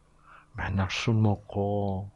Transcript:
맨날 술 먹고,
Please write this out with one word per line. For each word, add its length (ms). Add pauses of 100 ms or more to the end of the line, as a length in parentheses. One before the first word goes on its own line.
(540)
맨날 380
술 240
먹고, 1000